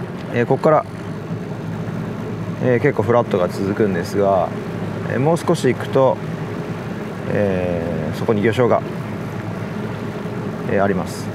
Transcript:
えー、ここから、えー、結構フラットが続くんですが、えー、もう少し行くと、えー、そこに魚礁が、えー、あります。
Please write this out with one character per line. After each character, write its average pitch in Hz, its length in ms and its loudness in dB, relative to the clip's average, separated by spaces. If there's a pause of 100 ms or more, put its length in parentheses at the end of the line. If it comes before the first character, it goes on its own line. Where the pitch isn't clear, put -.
(340)
え 120 100 2
ー、 - 20 4
こ 131 120 4
こ - 60 -4
か 160 80 6
ら、 156 140 4 (1800)
え 123 140 4
ー、 110 40 2
結 135 140 4
構 110 80 2
フ 110 100 2
ラ 120 100 6
ッ 113 60 -2
ト 107 100 2
が 90 80 4
続 95 260 0
く 107 140 4
ん 95 60 2
で 87 100 0
す 98 160 -2
が、 98 300 4 (600)
え 107 60 0
ー、 113 40 2
も 151 160 4
う - 20 -2
少 170 180 2
し - 180 -2
行 - 60 -2
く - 100 -6
と、 131 280 6 (1120)
え 90 840 0
ー、 - 40 -4
そ - 80 -4
こ 117 80 4
に 104 80 2
魚 110 120 4
礁 123 140 4
が、 104 140 4 (1900)
え 98 100 2
ー、 98 40 4
あ 101 40 4
り 98 60 2
ま 90 140 -2
す。 - 280 -6